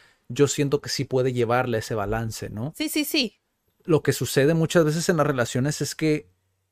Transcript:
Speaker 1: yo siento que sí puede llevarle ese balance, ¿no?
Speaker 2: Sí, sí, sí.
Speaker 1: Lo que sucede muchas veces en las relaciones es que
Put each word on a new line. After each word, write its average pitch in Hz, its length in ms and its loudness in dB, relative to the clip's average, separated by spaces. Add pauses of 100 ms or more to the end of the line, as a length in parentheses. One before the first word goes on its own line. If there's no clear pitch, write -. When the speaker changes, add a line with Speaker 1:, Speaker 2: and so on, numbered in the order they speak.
(280)
Speaker 1:
yo 135 220 4
siento 143 320 0
que - 80 -10
sí 131 160 -4
puede 127 260 0
llevarle 120 460 0
ese 113 180 -6
balance, 107 540 -4
¿no? 117 260 -8
Speaker 2:
Sí, 302 140 -4
sí, 302 160 -2
sí. - 320 -2 (480)
Speaker 1:
Lo 156 180 2
que 143 80 2
sucede 139 440 2
muchas 160 280 4
veces 151 240 0
en 185 100 2
las 143 100 2
relaciones 131 520 -2
es - 160 -6
que 151 320 -2 (440)